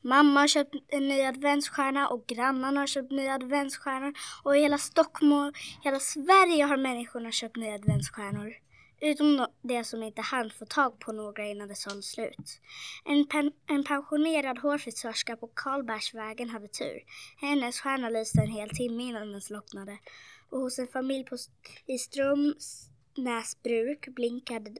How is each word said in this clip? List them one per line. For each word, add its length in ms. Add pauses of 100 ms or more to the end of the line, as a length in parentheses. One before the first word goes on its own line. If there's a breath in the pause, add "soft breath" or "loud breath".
Mamma 380
har 80
köpt 280 (120)
en 200
ny 140
adventsstjärna 840
och 200
grannarna 520
har 80
köpt 240
nya 220
adventsstjärnor. 800 (300 loud breath)
Och 140
i 20
hela 180
Stockholm 540
och 260 (260 loud breath)
hela 160
Sverige 640
har 140
människorna 540
köpt 240
nya 180
adventsstjärnor. 800 (460 soft breath)
Utom 400
no-, 120 (100)
det 220
som 200
inte 180
hann 280
få 160
tag 340
på 120
några 340
innan 220
det 80
sålde 260
slut. 600 (440 loud breath)
En 220
pen-, 260 (140)
en 160
pensionerad 760
hårfrisörska 760
på 100
Karlbergsvägen 1040
hade 180
tur. 360 (340 loud breath)
Hennes 420
stjärna 300
lyste 320
en 100
hel 180
timme 340
innan 280
den 100
slocknade. 560 (520 loud breath)
Och 100
hos 200
en 80
familj 360
på 120
s-, 140 (360 loud breath)
i 120
Strömsnäsbruk 2000
blinkade 720